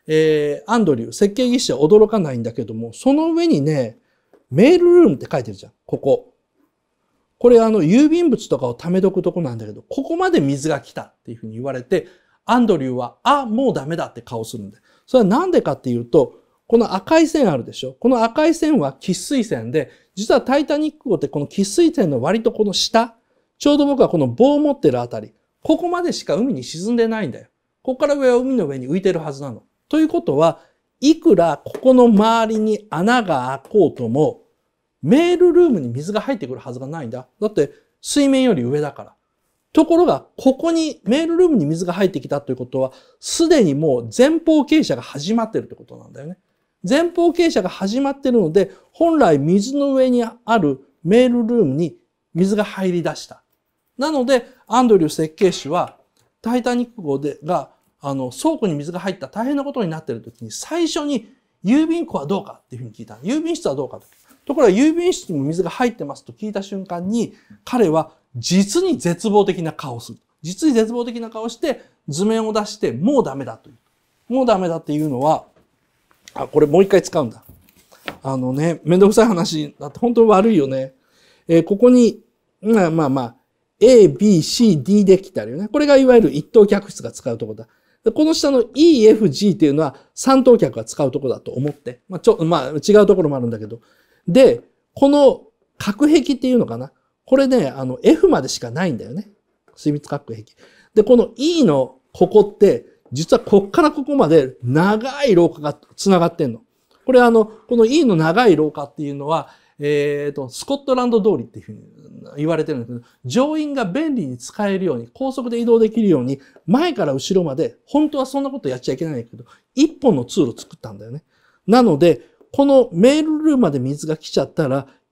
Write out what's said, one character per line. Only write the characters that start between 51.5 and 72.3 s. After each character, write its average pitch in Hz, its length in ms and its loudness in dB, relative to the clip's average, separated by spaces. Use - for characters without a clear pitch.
ー - 20 4
ム 131 100 -2
に 160 220 -4
水 190 200 0
が 208 100 -2
入 190 280 -6
り 175 100 -4
出 147 140 -6
し - 100 -18
た。 - 160 -20
な 277 160 -4
の 262 120 -2
で、 240 220 0
ア 233 140 0
ン 254 80 4
ド 214 80 6
リ 165 80 0
ュ 151 40 -2
ー - 20 -4
設 160 240 -6
計 185 160 0
士 - 180 -10
は、 156 280 -6
タ 233 160 -4
イ 247 60 -2
タ 247 140 -4
ニ 240 100 -4
ッ 240 80 -20
ク 202 80 -16
号 139 160 -4
で、 143 240 -8
が、 151 300 -6
あ 139 140 -8
の、 131 160 -6
倉 311 280 -4
庫 226 100 -4
に 160 60 -4
水 147 180 -10
が 175 80 -10
入 185 140 -8
っ - 40 -16
た - 80 -14
大 220 180 -8
変 285 120 -4
な 277 80 -6
こ 285 80 -10
と 247 100 -6
に 175 80 -4
な 156 80 -8
っ 160 60 -16
て - 100 -8
る 113 80 -12
時 - 220 -20
に、 107 80 -16
最 339 340 -6
初 311 180 -6
に、 285 240 -6
「郵 294 240 2
便 330 180 -4
庫 - 100 -10
は 143 100 -6
ど 190 160 -4
う - 20 -16
か？」 - 200 -20
っ - 40 -20
て 127 80 -18
い - 20 -16
う 123 40 -14
ふ - 20 -14
う 117 40 -16
に 104 60 -20
聞 120 80 -20
い 104 40 -18
た。 - 100 -20
「郵 294 160 -4
便 330 140 -6
室 - 100 -8
は - 80 -2
ど 139 120 -8
う - 20 -14
か？」 - 120 -18
と。 - 60 -20
と 277 100 -6
こ 320 60 -2
ろ 247 80 6
が、 185 40 4
「郵 294 220 2
便 349 180 0
室 - 200 -8
に 147 60 -4
も 135 60 -4
水 165 200 -4
が 165 60 -6
入 247 180 -2
っ 240 80 -6
て 160 80 -10
ま 139 100 -12
す」 - 100 -20
と - 80 -20
聞 214 160 -12
い 208 40 -10
た 196 100 -8
瞬 196 240 -12
間 175 220 -8
に、 226 260 -4
彼 233 240 0
は 151 240 -2
実 196 480 0
に 349 140 -2
絶 170 300 -4
望 202 160 4
的 180 200 -4
な 156 80 -6
顔 127 240 -12
を 113 40 -14
す - 120 -18
る。 - 60 -20
実 - 260 -4
に 262 60 2
絶 226 180 0
望 240 120 -6
的 240 140 -10
な 226 100 -12
顔 220 140 -14
を 233 60 -8
し 233 80 -12
て、 269 260 -6
図 156 180 -4
面 220 220 0